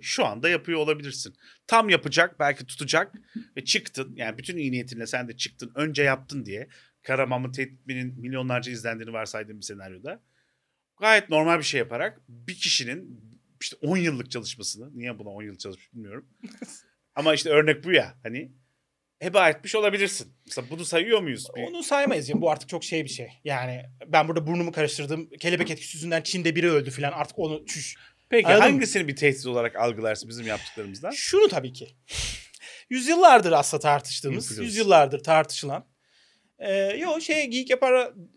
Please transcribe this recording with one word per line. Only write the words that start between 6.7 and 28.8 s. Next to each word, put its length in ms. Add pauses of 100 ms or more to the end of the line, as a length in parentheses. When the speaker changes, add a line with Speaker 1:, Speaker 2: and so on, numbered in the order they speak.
Speaker 1:
Kara 220
Mahmut 300
Tetmin'in 680
milyonlarca 500
izlendiğini 420
varsaydığın 460
bir 60
senaryoda. 560 (800)
Gayet 300
normal 280
bir 60
şey 160
yaparak 500
bir 260
kişinin 680 (400)
işte 200
on 160
yıllık 340
çalışmasını, 640
niye 220
buna 100
on 140
yıl 140
çalışmış 360
bilmiyorum. 360 (140)
Speaker 2:
<laughs> 720
Speaker 1:
Ama 180
işte 160
örnek 340
bu 80
ya, 320
hani 280 (680)
heba 300
etmiş 260
olabilirsin. 580 (120)
Mesela 240
bunu 160
sayıyor 360
muyuz? 340
Bir 80
Speaker 2:
Onu 200
saymayız 460
ya. 120
Bu 100
artık 180
çok 140
şey 200
bir 60
şey. 200 (140)
Yani 420 (220)
ben 200
burada 200
burnumu 240
karıştırdım. 580 (100)
Kelebek 320
etkisi 260
yüzünden 240
Çin'de 340
biri 160
öldü 200
falan. 200
Artık 280
onu 260
çüş. 300 (340)
Speaker 1:
Peki 180
Speaker 2:
Anladın 160
mı? 80
Speaker 1:
hangisini 360